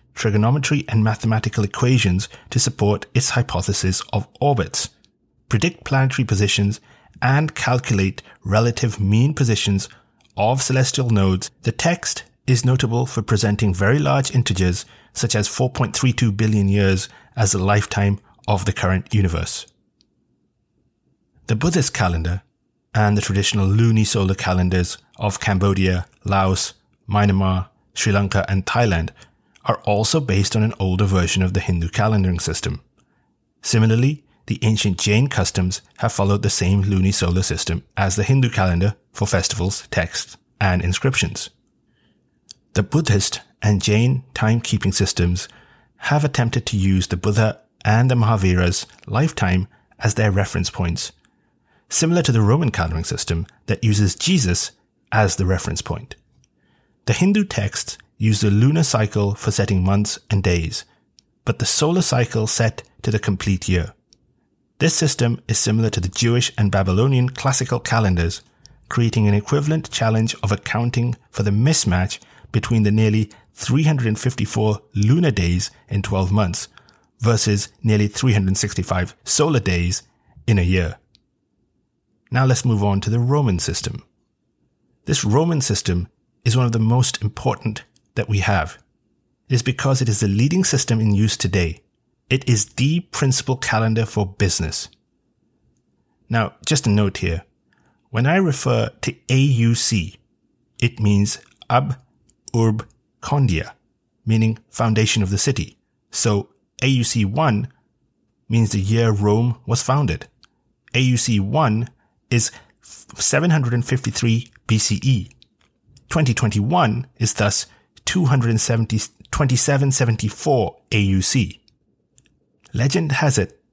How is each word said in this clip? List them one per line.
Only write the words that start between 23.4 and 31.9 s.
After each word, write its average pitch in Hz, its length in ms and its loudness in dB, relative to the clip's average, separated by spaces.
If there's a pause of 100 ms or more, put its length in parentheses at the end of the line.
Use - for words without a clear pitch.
lunisolar 107 720 2
calendars 92 600 0 (180)
of 104 220 -4
Cambodia, 95 680 0 (180)
Laos, 95 500 0 (360)
Myanmar, 95 600 2 (260)
Sri - 160 -2
Lanka, 98 360 0
and 98 180 0
Thailand 92 440 0 (560)
are - 200 -2
also 104 340 0
based 101 360 0
on 107 80 2
an 113 140 0
older 95 280 0
version 92 360 0
of 92 120 0
the 95 80 0
Hindu 85 260 -2
calendaring 98 540 0